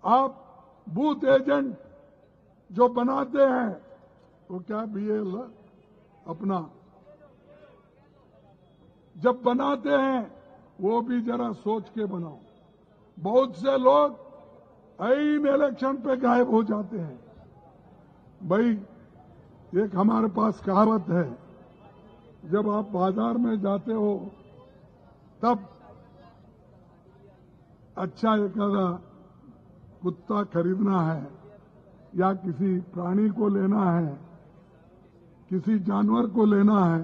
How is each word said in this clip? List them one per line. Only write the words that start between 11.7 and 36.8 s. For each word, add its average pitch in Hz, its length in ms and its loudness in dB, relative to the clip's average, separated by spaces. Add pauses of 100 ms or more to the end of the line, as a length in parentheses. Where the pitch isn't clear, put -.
के 220 180 -6
बनाओ। 170 320 -8 (800)
बहुत 226 380 2
से 269 220 0
लोग 277 280 6 (920)
ऐन 294 480 0
इलेक्शन 269 500 0
पे 254 200 -2
गायब 247 340 2
हो 220 140 4
जाते 214 340 -6
हैं। 147 200 -10 (1200)
भाई, 202 300 2 (1040)
एक 202 200 -2
हमारे 220 340 2
पास 214 360 -2
कहावत 202 440 2
है, 170 160 0 (1300)
जब 208 180 0
आप 208 220 -4
बाजार 202 460 0
में 226 220 0
जाते 196 320 -2
हो, 208 200 0 (1300)
तब 233 160 2 (2500)
अच्छा 220 400 0
एखादा 202 500 0 (1160)
कुत्ता 208 420 -4
खरीदना 190 580 0
है 160 200 -2 (920)
या 185 180 2
किसी 180 440 -2 (160)
प्राणी 185 360 0
को 208 180 0
लेना 196 420 2
है, 170 160 2 (1400)
किसी 185 300 0
जानवर 208 460 2
को 214 200 2
लेना 208 380 6